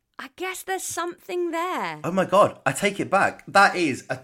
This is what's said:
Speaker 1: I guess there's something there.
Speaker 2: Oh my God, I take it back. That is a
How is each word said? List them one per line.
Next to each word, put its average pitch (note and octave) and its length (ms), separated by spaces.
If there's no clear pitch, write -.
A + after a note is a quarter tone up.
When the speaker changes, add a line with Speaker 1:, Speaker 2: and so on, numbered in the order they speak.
Speaker 1:
I C4+ 120
guess F#4 260
there's F#4+ 220
something F4 680
there. C#4+ 540
Speaker 2:
Oh D#3+ 80
my F#3 140
God, F#3 380
I C3+ 100
take G3+ 260
it B2 100
back. G3 380
That G3 280
is D3+ 320
a B2+ 160